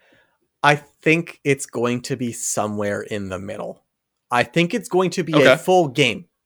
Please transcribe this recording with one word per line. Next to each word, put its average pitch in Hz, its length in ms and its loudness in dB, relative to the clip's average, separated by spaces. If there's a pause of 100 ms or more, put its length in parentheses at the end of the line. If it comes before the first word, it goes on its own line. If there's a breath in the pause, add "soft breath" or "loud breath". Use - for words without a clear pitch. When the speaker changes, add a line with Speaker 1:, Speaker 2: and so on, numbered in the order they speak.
(640)
Speaker 1:
I 147 140 4
think - 680 -2
it's 139 220 0
going 120 380 -4
to 135 120 -6
be 123 160 -6
somewhere 104 680 -4
in 101 260 -8
the 92 100 -8
middle. 104 460 -12 (480)
I 120 120 2
think 170 300 0
it's 233 140 -4
going 180 240 2
to 180 120 -4
be 156 120 -2
Speaker 2:
Okay. 139 160 8
Speaker 1:
a 170 60 6
full 180 320 2
game. 120 360 0 (200)